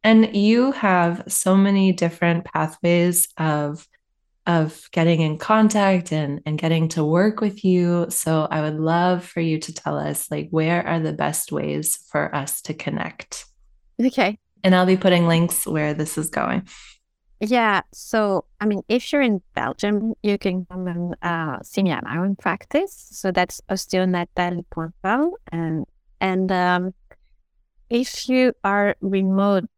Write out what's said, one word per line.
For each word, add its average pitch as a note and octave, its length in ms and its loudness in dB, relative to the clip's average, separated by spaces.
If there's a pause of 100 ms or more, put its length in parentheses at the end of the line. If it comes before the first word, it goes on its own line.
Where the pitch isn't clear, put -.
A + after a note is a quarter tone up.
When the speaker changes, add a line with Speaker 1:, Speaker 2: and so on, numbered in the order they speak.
Speaker 1:
and A3 320 6
you A3+ 380 4
have F3+ 540 2
so - 300 0
many G3 340 4
different E3+ 540 0
pathways F3 840 0 (100)
of, D3 500 -2 (580)
of D#3+ 360 0 (100)
getting E3 300 2
in D3+ 160 0
contact G#3 760 2
and, D3 340 -4
and D3+ 120 -4
getting D#3+ 320 0
to D#3+ 140 -2
work F#3 360 2
with G#3 240 -4
you. F3 460 2
So D#3+ 400 0
I D#3 120 -2
would D#3 180 -4
love F3 440 0
for - 180 -8
you D#3+ 180 -2
to E3 140 -12
tell D3+ 240 -6
us, D3 340 -6
like, D3+ 180 -6
where D#3+ 380 0
are E3+ 120 -2
the D#3 140 -4
best D3+ 380 -4
ways D3+ 460 -4 (120)
for D3+ 240 -4
us C#3 300 -6
to D#3 100 -8
connect? - 720 -10 (580)
Speaker 2:
Okay. G#3+ 360 0 (240)
Speaker 1:
And F#3 100 6
I'll F3+ 140 4
be F#3+ 100 4
putting F3+ 300 4
links E3 400 2
where D3+ 260 -2
this D3+ 240 -4
is D3+ 140 -4
going. - 360 -2 (720)
Speaker 2:
Yeah. G#3+ 420 0 (120)
So, G#3 520 -2 (140)
I G#3 60 -4
mean, G#3 240 0
if A#3+ 240 -2
you're C#4+ 80 2
in G#3+ 200 0 (120)
Belgium, G#3 600 -2 (100)
you G3+ 160 0
can F#3 260 -4
come F#3 220 -10
and, F3 340 -6
uh, E3 400 -4
see - 220 -4
me F3+ 80 2
at - 120 -4
my C#3+ 140 -8
own F#3+ 180 -2
practice. - 760 -4
So - 200 -6
that's F3+ 380 -4
osteonatal F3+ 1000 -4
point E3 220 -8 (100)
com. C4 280 0 (200)
And, D#3+ 340 -4 (340)
and, F#3+ 320 0
um, F3+ 420 0 (960)
if - 400 -4
you B3+ 240 4 (100)
are G3+ 380 0
remote F#3+ 640 2 (120)